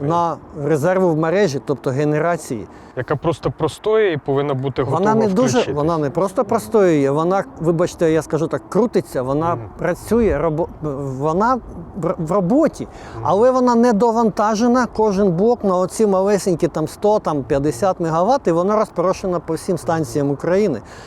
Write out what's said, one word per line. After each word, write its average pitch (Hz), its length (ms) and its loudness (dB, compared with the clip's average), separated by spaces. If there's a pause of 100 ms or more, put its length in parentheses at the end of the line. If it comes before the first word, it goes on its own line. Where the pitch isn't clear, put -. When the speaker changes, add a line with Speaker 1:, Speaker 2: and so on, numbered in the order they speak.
Speaker 1:
на 165 360 -2 (260)
резерву 170 460 2
в 156 80 0
мережі, 165 480 0
тобто 143 240 -4
генерації. 151 800 -2 (280)
Speaker 2:
Яка 131 200 -4
просто 156 360 -4
простоє 208 640 0
і 151 40 -2
повинна 143 360 -2
бути 135 300 -4
Speaker 1:
Вона 139 140 -2
Speaker 2:
готова 208 180 2
Speaker 1:
не 220 180 2
дуже, 247 140 2
Speaker 2:
включитись. 233 280 0
Speaker 1:
вона 160 220 0
не 147 120 -2
просто 190 360 -2
простоює, 185 640 2
вона, 170 340 0 (160)
вибачте, 165 520 0
я 160 100 2
скажу 156 260 -2
так, 143 220 -4
крутиться, 196 520 0
вона 151 340 0
Speaker 2:
Мгм. 110 220 -10
Speaker 1:
працює, 180 640 0
робо-, 156 260 -2 (520)
вона 196 400 0 (380)
в 170 80 -6
р-, 175 120 -2
в 156 140 -4
роботі, 202 560 2 (280)
Speaker 2:
Мгм. 113 120 -10
Speaker 1:
але 208 240 4
вона 254 240 2
не 240 180 4
довантажена, 226 1000 2
кожен 208 360 2
блок 220 320 2
на 190 140 2
оці 185 300 0
малесенькі 190 600 2
там 156 200 -2
сто, 214 320 0
там 156 240 -2
п'ятдесят 151 560 0
мегаватт, 180 480 0
і 180 40 2
вона 180 240 2
розпорошена 185 640 -2
по 165 140 -6
всім 165 240 -4
станціям 143 540 -2
України. 165 500 0 (260)